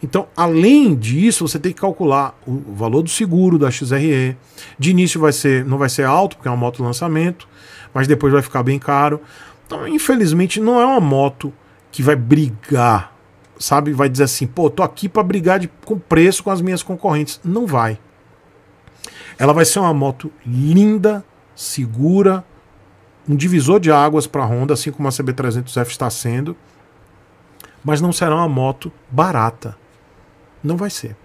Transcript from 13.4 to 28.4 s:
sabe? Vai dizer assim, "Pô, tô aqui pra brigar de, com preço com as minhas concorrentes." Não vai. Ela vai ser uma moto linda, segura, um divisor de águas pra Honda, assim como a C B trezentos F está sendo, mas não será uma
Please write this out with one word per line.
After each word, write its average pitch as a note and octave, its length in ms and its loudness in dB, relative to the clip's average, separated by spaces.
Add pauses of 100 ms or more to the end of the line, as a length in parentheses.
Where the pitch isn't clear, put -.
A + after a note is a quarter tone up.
sabe? D3 360 0
Vai C#3 160 0
dizer C3 160 2
assim, C3 200 -4
"Pô, D#3+ 240 0
tô - 140 -2
aqui - 240 -6
pra G#3+ 160 0
brigar F#3 360 0
de, F3 100 -6 (160)
com A3 120 -4
preço F3 460 2
com G3+ 80 -2
as F#3 100 -2
minhas F#3 220 -4
concorrentes." E3 580 -4
Não G#3 240 -4
vai. A#2 320 -2 (1400)
Ela C#3 140 4
vai E3 100 4
ser D#3+ 160 0
uma F3 140 2
moto C#3 360 -4 (160)
linda, G3 760 2 (320)
segura, F3+ 880 0 (840)
um D3 80 0
divisor E3 440 2
de E3+ 100 0
águas D3+ 380 2
pra C#3+ 160 -4
Honda, B2 300 -2
assim C#3 180 -6
como C#3+ 160 -4
a C3+ 40 -2
C C3+ 120 -6
B C3 80 -4
trezentos B2+ 460 -6
F B2 120 -2
está B2+ 200 -6
sendo, B2+ 440 -6 (1300)
mas D3 200 -2
não F3 100 0
será E3 240 0
uma E3 140 0